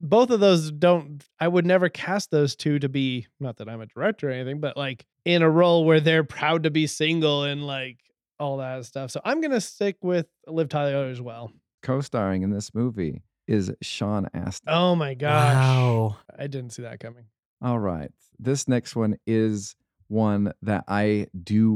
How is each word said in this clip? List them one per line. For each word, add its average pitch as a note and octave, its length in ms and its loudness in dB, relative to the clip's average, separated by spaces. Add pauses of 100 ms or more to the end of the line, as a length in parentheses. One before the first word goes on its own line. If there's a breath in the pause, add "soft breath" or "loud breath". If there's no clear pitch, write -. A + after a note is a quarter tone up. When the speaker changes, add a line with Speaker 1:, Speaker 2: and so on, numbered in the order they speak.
Speaker 1:
both G#3+ 300 4
of A3 100 2
those E3+ 300 4
don't, D3+ 520 0 (180)
I E3 80 0
would F3 180 2
never F3+ 240 4
cast - 400 -6
those D3 260 2
two D3 220 -2
to C#3 100 -2
be, C3 380 -4 (140)
not B2+ 180 -8
that G#2+ 100 -14
I'm A2+ 140 -12
a A2 40 -14
director D#3+ 440 -4
or - 20 -4
anything, C3 280 -8
but, C#3+ 180 -6
like, C3+ 260 -8 (220)
in F3 160 6
a D#3+ 80 8
role E3+ 340 6
where D#3 160 8
they're D#3+ 240 4
proud D#3 380 0
to D#3 80 0
be D#3 160 2
single D#3 580 0
and, C#3+ 220 -6
like, C3 320 -10 (420)
all C#3 180 -4
that C3 260 -8
stuff. C3+ 280 -10
So C#3 120 -8
I'm D4 160 -2
gonna C4+ 200 0
stick - 420 -4
with F3+ 240 0 (220)
Liv D#3+ 200 -2
Tyler C#3 380 -2
as B2+ 140 -10
well. A#2 320 -14 (300)
Speaker 2:
Co-starring A2 600 -2
in G2+ 80 0
this G#2 240 -6
movie G#2 480 -4 (240)
is G2+ 340 0
Sean G#2 540 -4
Astin. G2 400 -6
Speaker 1:
Oh F3 220 2
my C#3 180 -4
gosh. D3 400 4
Speaker 3:
Wow. B2 640 4 (200)
Speaker 1:
I C#3+ 120 -10
didn't B2+ 220 -10
see B2+ 120 -14
that A#2 160 -14
coming. A#2 280 -18 (360)
Speaker 2:
All A#2+ 160 0
right. E2+ 320 -4 (300)
This C3+ 260 -2
next B2 300 0
one A2 280 0
is A2 520 -2 (320)
one G#2 440 0 (100)
that G2+ 260 -2
I G#2 400 0 (160)
do A2 320 4